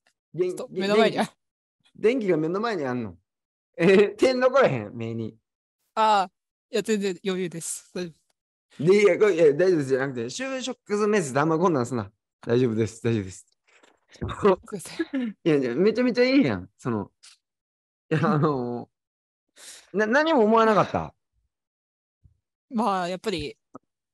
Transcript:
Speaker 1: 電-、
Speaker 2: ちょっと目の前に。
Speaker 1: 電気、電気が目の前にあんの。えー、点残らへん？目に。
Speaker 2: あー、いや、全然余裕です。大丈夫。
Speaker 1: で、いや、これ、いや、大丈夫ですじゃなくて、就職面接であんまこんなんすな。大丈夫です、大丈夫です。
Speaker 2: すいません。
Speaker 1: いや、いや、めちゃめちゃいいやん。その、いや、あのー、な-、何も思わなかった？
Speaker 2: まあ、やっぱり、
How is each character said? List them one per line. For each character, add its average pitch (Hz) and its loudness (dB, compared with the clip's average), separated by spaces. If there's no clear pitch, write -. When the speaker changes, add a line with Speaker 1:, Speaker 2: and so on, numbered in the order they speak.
Speaker 1:
電-、 180 -4
Speaker 2:
ち - -10
ょ 254 -10
っ - -16
と - -20
目 190 -4
の 208 0
前 220 4
に。 - -6
Speaker 1:
電 208 -2
気、 - -10
電 233 0
気 208 -4
が 165 2
目 156 -2
の 185 -4
前 226 -4
に 147 -6
あ 127 -4
ん 123 -6
の。 98 -12
え 170 0
ー、 196 6
点 262 2
残 262 4
ら 214 6
へ 135 -2
ん？ 101 -14
目 113 -8
に。 113 -8
Speaker 2:
あ 214 2
ー、 - -4
い 233 -2
や、 208 2
全 214 -2
然 190 -4
余 185 -4
裕 180 -6
で 165 -12
す。 - -12
大 180 -8
丈 160 -14
夫。 - -20
Speaker 1:
で、 196 4
い - 6
や、 175 4
こ 214 4
れ、 190 2
い - -2
や、 156 6
大 175 2
丈 180 2
夫 - 2
で 143 -2
す 131 -6
じ 135 2
ゃ 127 0
な 139 -4
く 131 -10
て、 117 -6
就 262 -8
職 214 -4
面 208 2
接 131 -8
で 131 2
あ 147 2
ん 160 0
ま 160 0
こ 180 0
ん 165 0
な 139 0
ん 120 -4
す 127 -6
な。 104 -6
大 120 2
丈 127 2
夫 110 -4
で 110 0
す、 - -16
大 117 -2
丈 107 0
夫 - -8
で 95 -12
す。 - -20
Speaker 2:
す - -20
い - -8
ま - -10
せ - -4
ん。 240 -4
Speaker 1:
い 185 -4
や、 151 4
い 139 0
や、 117 -4
め 196 2
ち 220 -2
ゃ 254 0
め 247 0
ち 196 -2
ゃ 247 4
い 269 4
い - 2
や 113 0
ん。 90 -12
そ 131 -6
の、 104 -4
い 156 2
や、 156 0
あ 151 0
の 123 -4
ー、 175 -6
な-、 214 0
何 302 2
も 247 4
思 214 4
わ 226 4
な 220 4
か 180 6
っ - -2
た？ 80 -6
Speaker 2:
ま 208 -2
あ、 175 -4
や 185 -6
っ 180 -12
ぱ 226 -8
り、 151 -6